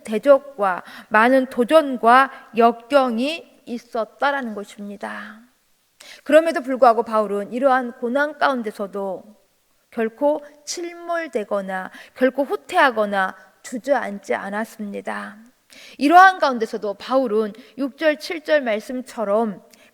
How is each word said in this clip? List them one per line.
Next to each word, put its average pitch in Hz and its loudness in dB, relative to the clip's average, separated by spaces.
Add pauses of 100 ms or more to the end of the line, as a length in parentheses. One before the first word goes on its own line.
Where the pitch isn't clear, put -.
대적과 214 0 (260)
많은 254 4
도전과 262 2
역경이 247 0
있었다라는 240 -6
것입니다. 208 -14 (840)
그럼에도 320 4
불구하고 233 4
바울은 202 -4
이러한 254 0
고난 285 -4
가운데서도 202 -6 (680)
결코 285 -2 (220)
침몰되거나 302 -8 (240)
결코 262 0
후퇴하거나 220 -2 (280)
주저앉지 220 -6
않았습니다. 202 -10 (640)
이러한 359 6
가운데서도 226 -4
바울은 220 -2 (240)
육 269 -6
절, 302 0
칠 339 -10
절 302 2
말씀처럼 220 -4 (320)